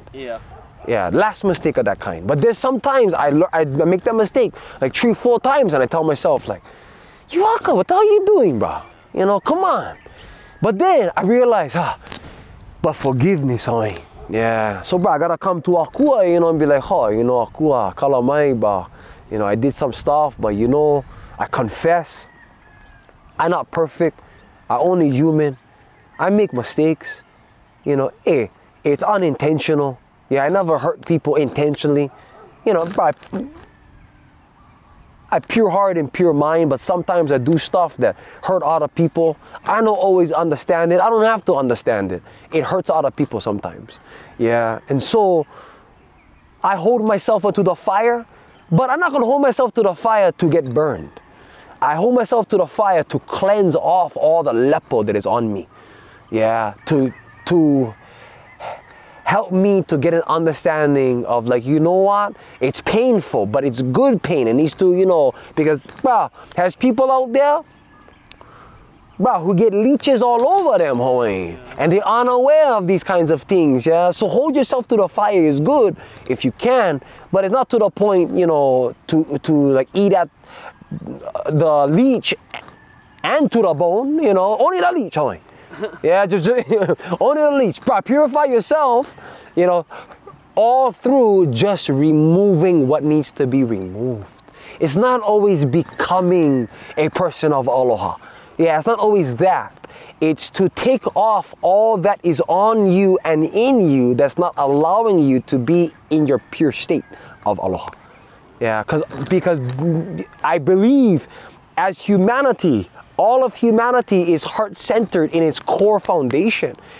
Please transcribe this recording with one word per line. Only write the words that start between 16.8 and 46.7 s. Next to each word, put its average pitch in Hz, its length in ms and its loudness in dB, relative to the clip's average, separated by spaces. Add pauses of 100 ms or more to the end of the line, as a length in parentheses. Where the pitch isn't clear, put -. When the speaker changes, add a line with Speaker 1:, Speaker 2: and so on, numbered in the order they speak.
Speaker 2:
Huh, 151 240 0
you 107 160 0
know, 123 220 0
Akua, 123 500 -2
kalamai, 139 640 0
bruh. 101 280 -2 (440)
You 107 60 -6
know, 104 80 -2
I 101 100 0
did 127 180 0
some 127 200 -4
stuff, 147 440 -2
but, 107 120 -4
you 107 180 -2
know, 147 380 2 (320)
I 104 80 -6
confess. 160 800 -4 (1120)
I'm 165 140 -2
not 156 200 -4
perfect. 160 480 -4 (500)
I 117 80 -2
only 165 320 2
human. 147 480 0 (640)
I 170 100 -2
make 208 240 2
mistakes. 151 680 -4 (640)
You 143 100 -2
know, 135 160 -2 (140)
eh, 127 220 0 (360)
it's 143 180 0
unintentional. 151 960 -2 (320)
Yeah, 135 140 0
I 147 60 0
never 175 280 0
hurt 147 280 -6
people 147 300 -2
intentionally. 143 760 -2 (540)
You 220 80 0
know, 170 120 0
but 175 300 -2 (160)
I, 202 140 -10 (1900)
I 165 80 0
pure 220 300 0
heart 190 280 0
and 147 140 -4
pure 175 220 2
mind, 156 360 0
but 135 120 -4
sometimes 175 500 -2
I 139 60 2
do 143 200 0
stuff 170 400 -2
that 113 200 0 (260)
hurt 185 180 0
other 151 280 -2
people. 165 480 -2 (260)
I 202 180 -2
don't 220 60 2
always 185 460 2
understand 170 580 -2
it. 175 80 2
I 202 100 2
don't 220 140 2
have 220 220 0
to 175 100 2
understand 120 560 -2
it. 90 100 -10 (300)
It 156 140 -2
hurts 180 240 -4
other 151 220 0
people 127 280 -4
sometimes. 101 600 -8 (380)
Yeah, 117 420 0 (100)
and 139 120 -2
so 185 460 0 (1160)
I 196 120 0